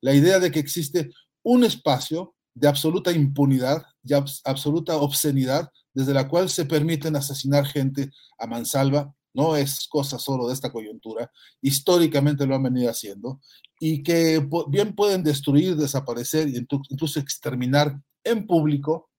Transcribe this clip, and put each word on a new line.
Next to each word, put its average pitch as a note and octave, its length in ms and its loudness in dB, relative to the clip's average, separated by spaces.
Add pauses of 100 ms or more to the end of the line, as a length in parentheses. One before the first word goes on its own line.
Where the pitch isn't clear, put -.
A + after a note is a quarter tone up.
la C3+ 120 2
idea F3 240 6
de F3+ 120 2
que D3+ 80 -2
existe D3+ 520 -4 (320)
un B3 220 4
espacio E3 720 -2 (200)
de C3+ 140 2
absoluta D#3+ 440 0
impunidad C#3 720 2 (200)
y C3+ 100 -4
abs-, C#3 320 -2
absoluta D3+ 520 -2
obscenidad C#3 760 0 (240)
desde C3+ 180 0
la C3+ 160 2
cual F3 220 0
se E3+ 160 -2
permiten D#3 500 0
asesinar C#3 500 0
gente C#3 440 -2 (280)
a A2+ 80 -10
mansalva. C3+ 680 -2 (220)
No D#3 200 2
es C#3 320 -4
cosa C#3 320 -4
solo C3 260 -4
de B2+ 80 -4
esta C#3 160 -8
coyuntura, A2 580 -10 (320)
históricamente C#3+ 840 2
lo C3+ 80 0
han C3+ 80 0
venido B2 260 0
haciendo, A2+ 520 -8 (400)
y D#3 240 -2
que E3 360 2
po-, C#3+ 300 -4
bien G3+ 240 0
pueden G3 300 0
destruir, D3+ 500 2
desaparecer C#3 720 -2
y C3+ 80 -4
entu-, C#3 340 -6
incluso D3 300 -4
exterminar C#3 800 -2 (240)
en A3 240 -2
público D3+ 720 0